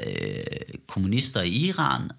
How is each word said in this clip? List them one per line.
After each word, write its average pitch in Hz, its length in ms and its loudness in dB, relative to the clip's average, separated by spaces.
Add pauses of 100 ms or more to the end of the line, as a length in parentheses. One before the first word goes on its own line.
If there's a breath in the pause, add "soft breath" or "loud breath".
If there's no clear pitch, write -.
øh, 50 300 -2 (520)
kommunister 101 540 2
i 87 80 2
Iran, 147 680 2